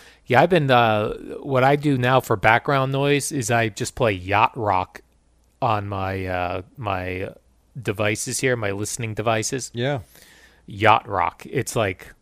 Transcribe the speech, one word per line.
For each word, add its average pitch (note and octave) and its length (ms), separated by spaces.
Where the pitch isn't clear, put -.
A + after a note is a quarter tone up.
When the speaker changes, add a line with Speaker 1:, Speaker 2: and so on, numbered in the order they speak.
Speaker 1:
Yeah, B2 160
I've E3+ 80
been, D3+ 200
uh, A2+ 440
what C3 220
I C#3+ 120
do C#3+ 200
now B2 240
for A#2 160
background C3 560
noise C#3+ 400
is B2 180
I A#2 200
just - 240
play A2+ 180
yacht G2 440
rock G2 440
on G#2 260
my, F#2+ 380
uh, F2+ 360
my F#2 540
devices G#2+ 600
here, B2+ 160
my G#2 160
listening G#2+ 420
devices. A2+ 580
Speaker 2:
Yeah. B2+ 280
Speaker 1:
Yacht G#2+ 420
rock. F2 400
It's - 280
like G2+ 460